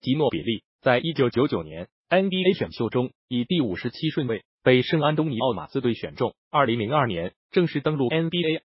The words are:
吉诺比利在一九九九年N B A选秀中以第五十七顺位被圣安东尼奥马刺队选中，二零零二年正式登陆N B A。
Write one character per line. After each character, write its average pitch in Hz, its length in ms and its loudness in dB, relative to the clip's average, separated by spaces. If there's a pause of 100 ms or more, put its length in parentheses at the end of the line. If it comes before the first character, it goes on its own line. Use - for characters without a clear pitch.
吉 131 140 -2
诺 147 160 2
比 113 100 -4
利 113 220 -4 (180)
在 123 200 2
一 165 140 -4
九 127 160 2
九 131 180 2
九 92 160 -2
年 80 240 -12 (200)
N 190 200 2
B 185 160 -2
A 185 80 4
选 151 180 -2
秀 113 200 -4
中 127 200 0 (160)
以 123 180 -2
第 175 160 0
五 110 140 0
十 120 160 -6
七 156 200 -4
顺 143 180 -2
位 110 160 -4 (180)
被 127 200 6
圣 160 180 0
安 151 160 2
东 151 160 0
尼 110 80 -4
奥 127 120 0
马 85 140 -6
刺 - 140 -4
队 120 140 0
选 78 200 -10
中， 110 220 -2 (120)
二 147 160 2
零 120 140 0
零 113 160 -2
二 139 140 2
年 90 240 -4 (180)
正 180 160 2
式 147 140 -2
登 151 160 -2
陆 135 120 0
N 165 220 0
B 175 80 -4
A。 160 340 -2